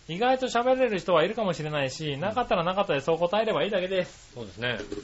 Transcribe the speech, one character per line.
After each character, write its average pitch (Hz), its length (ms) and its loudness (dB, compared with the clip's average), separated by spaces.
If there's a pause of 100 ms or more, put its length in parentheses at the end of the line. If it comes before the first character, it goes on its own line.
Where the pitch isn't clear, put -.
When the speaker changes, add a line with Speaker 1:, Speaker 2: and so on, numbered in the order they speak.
Speaker 1:
意 165 120 -8
外 254 200 2
と 254 100 -2
喋 247 300 2
れ 254 120 2
る 196 80 -2
人 170 160 2
は 156 100 6
い 190 40 2
る 220 60 -4
か 226 100 -2
も 175 100 0
し 156 80 -6
れ 151 80 -6
な 147 120 0
い 131 80 0
し、 151 220 -6
Speaker 2:
う 135 60 -4
ん。 - 20 -8
Speaker 1:
な 202 140 -2
か 247 80 0
っ 233 40 0
た 220 100 2
ら 165 80 0
な 185 100 0
か 202 80 0
っ 196 40 0
た 170 60 0
で 139 80 2
そ 165 140 2
う 160 40 0
答 175 240 2
え 220 40 2
れ 214 80 0
ば 185 100 2
い 196 40 0
い - 20 -4
だ 196 100 0
け 185 80 -4
で 185 160 0
す。 - 300 -16
Speaker 2:
そ 120 80 -10
う 107 40 -10
で 90 60 -16
す 104 60 -16
ね。 117 200 -2 (260)